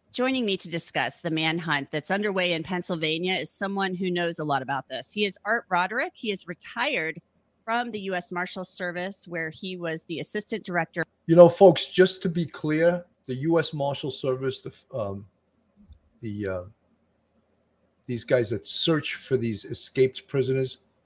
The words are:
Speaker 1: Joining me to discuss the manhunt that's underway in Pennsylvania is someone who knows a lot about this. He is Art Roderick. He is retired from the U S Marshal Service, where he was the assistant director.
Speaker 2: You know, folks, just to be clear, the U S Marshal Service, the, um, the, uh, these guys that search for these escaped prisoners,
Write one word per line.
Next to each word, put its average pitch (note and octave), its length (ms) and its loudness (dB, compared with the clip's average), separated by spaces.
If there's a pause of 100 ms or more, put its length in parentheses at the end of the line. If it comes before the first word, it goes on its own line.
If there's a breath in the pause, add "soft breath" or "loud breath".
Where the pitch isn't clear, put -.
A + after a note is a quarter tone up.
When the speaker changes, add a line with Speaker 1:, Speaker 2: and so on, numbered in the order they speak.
(120)
Speaker 1:
Joining B3+ 340 0
me G3 120 2
to - 100 -8
discuss D#3 520 -2
the E3+ 100 -4
manhunt D#3+ 600 0
that's D#3 220 -4
underway F#3+ 400 0
in D#3+ 100 -2
Pennsylvania E3+ 720 -2
is D#3 180 -2
someone G3 440 -2
who F3+ 160 -2
knows E3+ 280 -2
a D#3 60 -4
lot C#3 180 0
about C3+ 260 -6
this. B2+ 240 -8
He G#3 120 0
is F#3+ 200 -2
Art A3+ 240 -2
Roderick. G#3 460 -2
He A3 160 -6
is G3 160 -4
retired F3 720 -4 (440)
from A#3+ 260 -2
the G#3+ 100 -6
U F#3+ 140 -4
S F3 160 -4
Marshal F#3 320 -6
Service, F3+ 640 -6
where E3 240 -6
he F#3 260 -10
was E3 280 -6
the D3+ 160 -8
assistant G#3 440 -6
director. E3+ 400 -4 (220)
Speaker 2:
You E3 100 8
know, F3 120 12
folks, F3 380 8
just - 360 4
to F#3+ 60 -2
be E3 160 -2
clear, E3 600 0 (220)
the B2+ 100 -6
U E3 220 2
S D#3 140 -2
Marshal C#3+ 380 -4
Service, C3 500 -4
the, - 120 -14 (240)
um, G2+ 300 -6 (920)
the, G#2 260 -6
uh, F#2 160 -4 (1400)
these A#2 160 -6
guys A#2+ 280 2
that G#2 160 -4
search - 480 0
for - 240 -2
these A2+ 260 -4
escaped - 640 -2
prisoners, C3 520 -2 (260)